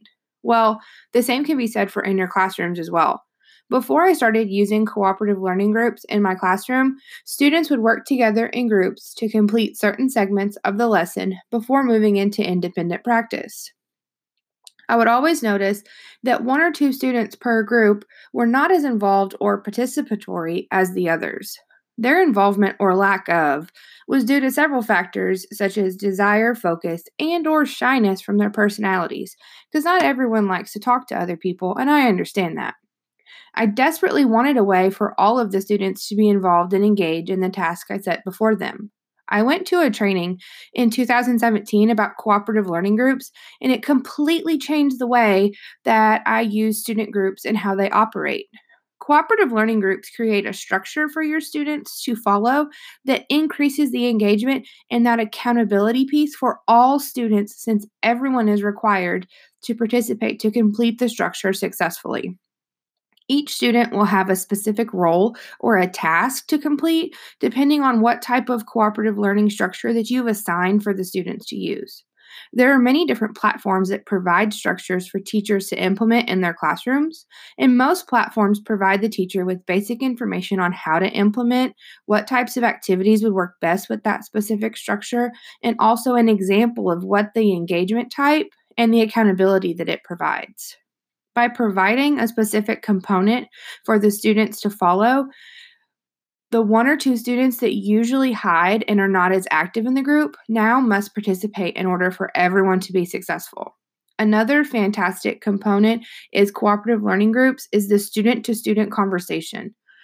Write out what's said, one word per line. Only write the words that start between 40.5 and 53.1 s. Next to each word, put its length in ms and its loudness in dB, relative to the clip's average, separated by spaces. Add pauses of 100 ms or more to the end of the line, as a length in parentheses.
in 180 2
two 140 -2
thousand 340 0
seventeen 500 2
about 260 0
cooperative 540 0
learning 260 0
groups, 340 0 (320)
and 120 2
it 100 -4
completely 720 0
changed 420 0
the 60 -2
way 460 4 (320)
that 420 4
I 160 0
use 380 -2
student 320 -4
groups 320 -4
and 140 -2
how 180 -2
they 140 0
operate. 560 -2 (560)
Cooperative 520 2
learning 260 2
groups 340 -2
create 320 -2
a 80 -6
structure 560 -4
for 140 -6
your 160 -2
students 640 -8
to 120 -4
follow 520 0 (380)
that 240 -2